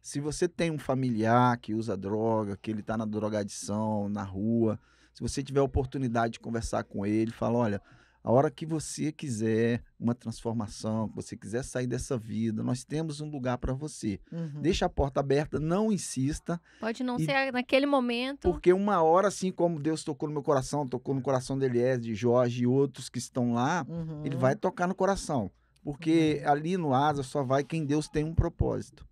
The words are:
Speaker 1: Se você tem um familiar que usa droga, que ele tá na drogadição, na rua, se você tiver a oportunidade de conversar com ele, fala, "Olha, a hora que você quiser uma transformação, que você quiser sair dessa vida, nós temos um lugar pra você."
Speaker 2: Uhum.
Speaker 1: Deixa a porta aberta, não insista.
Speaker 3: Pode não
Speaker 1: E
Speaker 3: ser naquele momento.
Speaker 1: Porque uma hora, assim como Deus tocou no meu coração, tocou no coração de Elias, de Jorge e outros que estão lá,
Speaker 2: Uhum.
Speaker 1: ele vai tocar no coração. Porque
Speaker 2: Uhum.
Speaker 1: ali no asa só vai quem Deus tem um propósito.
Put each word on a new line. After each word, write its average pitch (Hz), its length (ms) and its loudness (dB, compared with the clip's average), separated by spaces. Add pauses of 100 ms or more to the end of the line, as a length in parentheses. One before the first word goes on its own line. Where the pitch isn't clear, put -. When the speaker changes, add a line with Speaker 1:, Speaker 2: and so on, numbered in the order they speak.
Speaker 1:
Se - 180 -8
você 151 300 -2
tem 170 220 -2
um 151 80 -4
familiar 123 760 4
que 113 160 -8
usa 110 220 -2
droga, 107 640 0
que - 80 -8
ele 107 140 -4
tá 110 140 -4
na 113 80 -2
drogadição, 107 1040 -2
na 104 140 -4
rua, 110 540 0 (360)
se - 80 -16
você 123 200 -6
tiver 139 200 0
a - 20 6
oportunidade 127 720 0
de - 80 -16
conversar 113 420 -4
com 101 220 -6
ele, 110 260 2
fala, 117 260 0
"Olha, 107 240 0 (400)
a 110 80 -6
hora 135 220 6
que 160 140 -10
você 151 480 -4
quiser 113 680 0 (160)
uma 117 160 0
transformação, 110 920 -6
que - 80 -10
você - 220 -10
quiser 113 260 -6
sair 127 240 -4
dessa 123 300 -4
vida, 110 440 -4
nós 127 220 -2
temos 151 380 -6
um 151 80 -10
lugar 127 300 -4
pra - 140 -4
você." 131 460 -6 (100)
Speaker 2:
Uhum. 156 320 -8
Speaker 1:
Deixa 180 260 2
a - 20 0
porta 143 320 0
aberta, 143 360 0
não 175 320 2
insista. 151 720 -2 (220)
Speaker 3:
Pode 226 200 -4
não 247 140 -2
Speaker 1:
E 160 100 -2
Speaker 3:
ser 269 280 0
naquele 262 320 2
momento. 262 560 0
Speaker 1:
Porque 175 320 4
uma 196 280 4
hora, 175 280 6
assim 185 240 -2
como 170 260 0
Deus 151 240 -2
tocou 156 240 -4
no 151 60 -4
meu 147 100 -2
coração, 143 420 2
tocou 131 300 -4
no 135 60 0
coração 135 360 0
de 135 60 2
Elias, 123 380 2
de 113 120 -4
Jorge 120 500 4
e 120 40 4
outros 135 400 2
que - 120 -8
estão 120 340 -2
lá, 139 340 0
Speaker 2:
Uhum. 160 380 -8
Speaker 1:
ele 143 100 -4
vai 127 180 4
tocar 180 320 -2
no 185 100 0
coração. 165 540 0 (320)
Porque 156 640 2
Speaker 2:
Uhum. 147 80 2
Speaker 1:
ali 156 240 0
no 156 180 0
asa 143 300 2
só 143 180 -2
vai 135 220 2
quem 160 220 -4
Deus 151 240 0
tem 151 160 0
um 165 100 -4
propósito. 123 760 -2